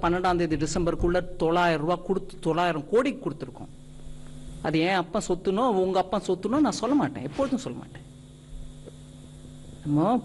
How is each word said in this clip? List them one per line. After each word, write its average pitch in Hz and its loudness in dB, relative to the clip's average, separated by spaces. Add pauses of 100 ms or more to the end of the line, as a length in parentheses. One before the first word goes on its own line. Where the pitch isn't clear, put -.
பன்னெண்டாம் 180 4
தேதி 170 2
டிசம்பருக்குள்ள 170 2
தொள்ளாயிரம் 170 4
ரூபா 170 2
கொடுத்து, - -4
தொள்ளாயிரம் 160 0
கோடி 247 4
கொடுத்துருக்கோம். 135 -8 (920)
அது 156 2
என் 175 4
அப்பா 175 0
சொத்துனோ 190 2
உங்க 190 4
அப்பா 190 0
சொத்துனோ 196 2
நான் 254 4
சொல்ல - 2
மாட்டேன், 180 2
எப்பொழுதும் 262 0
சொல்ல - -6
மாட்டேன். - -14 (1800)
நம்ம 160 4